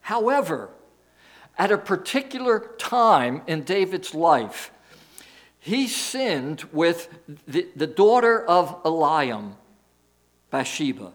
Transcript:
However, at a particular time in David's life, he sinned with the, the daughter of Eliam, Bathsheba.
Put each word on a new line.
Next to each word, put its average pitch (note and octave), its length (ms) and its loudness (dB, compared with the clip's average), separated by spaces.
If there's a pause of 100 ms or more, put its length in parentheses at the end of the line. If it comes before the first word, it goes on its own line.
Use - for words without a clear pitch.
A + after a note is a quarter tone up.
However, G#3+ 680 0 (880)
at G3 140 2
a G3+ 80 2
particular B3 800 -2 (180)
time D#3+ 720 2
in D#3+ 160 -4
David's F#3 500 -2
life, D3+ 580 0 (960)
he B3 220 0
sinned D#3 840 -4
with E3+ 380 0 (380)
the, F3 280 -2
the D3+ 120 -2
daughter A3+ 580 4
of F3 380 2
Eliam, C#3+ 720 0 (960)
Bathsheba. C3 640 -4